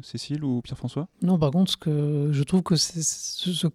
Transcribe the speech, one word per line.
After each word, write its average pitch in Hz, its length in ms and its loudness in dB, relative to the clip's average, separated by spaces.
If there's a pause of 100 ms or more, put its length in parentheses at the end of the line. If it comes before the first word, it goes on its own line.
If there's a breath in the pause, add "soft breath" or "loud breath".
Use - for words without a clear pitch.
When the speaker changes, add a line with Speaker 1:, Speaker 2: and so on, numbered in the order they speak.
Speaker 1:
Cécile 143 400 -8
ou 127 180 0
Pierre-François ? 135 460 -6 (160)
Speaker 2:
Non, 180 160 4
par 151 140 4
contre, 180 180 4
ce - 60 -2
que 147 560 0
je 143 100 2
trouve 180 220 2
que 180 100 2
c'est, 160 260 0
ce, - 520 -4
ce, 165 220 -2